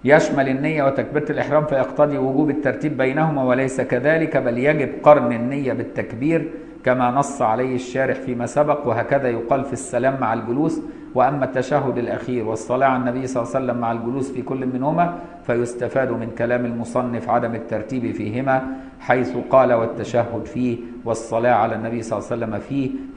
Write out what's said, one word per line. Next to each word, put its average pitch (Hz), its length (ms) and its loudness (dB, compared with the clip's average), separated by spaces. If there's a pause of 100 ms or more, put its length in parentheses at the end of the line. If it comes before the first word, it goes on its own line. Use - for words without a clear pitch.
يشمل 135 460 4
النية 143 340 0
وتكبيرة 139 480 0
الإحرام 139 340 2
فيقتضي 139 520 2
وجوب 135 320 2
الترتيب 135 480 -2
بينهما، 139 460 2
وليس 127 380 2
كذلك، 151 560 2
بل 123 200 0
يجب 143 320 2 (140)
قرن 135 300 8
النية 127 400 -2
بالتكبير 123 760 -2 (340)
كما 123 280 2
نص 139 300 0
عليه 123 340 2
الشارح 127 420 -2
فيما 120 280 -4
سبق، 147 420 2
وهكذا 123 420 2
يقال 120 360 0
في - 80 -6
السلام 127 480 0
مع 113 120 0
الجلوس. 120 480 -2 (340)
وأما 131 300 2
التشهد 131 520 0
الأخير 117 500 -2
والصلاة 123 400 0
على 127 120 4
النبي 127 280 -2
صلى 123 160 -2
الله 113 120 -6
عليه 131 100 0
وسلم 120 160 -2
مع 117 100 -2
الجلوس 117 400 -4
في - 100 -6
كل 131 240 -4
منهما 147 540 0 (240)
فيستفاد 120 680 0
من 113 260 -4
كلام 123 280 0
المصنف 117 640 -4
عدم 117 260 2
الترتيب 113 600 -4
فيهما، 127 480 0 (360)
حيث 127 380 0 (120)
قال: 123 240 6
'والتشهد 113 720 0
فيه 123 320 -2 (280)
والصلاة 113 480 2
على 110 220 4
النبي 113 260 -4
صلى 110 180 -4
الله 95 120 -8
عليه 117 140 -2
وسلم 107 140 -6
فيه، 135 300 -2 (280)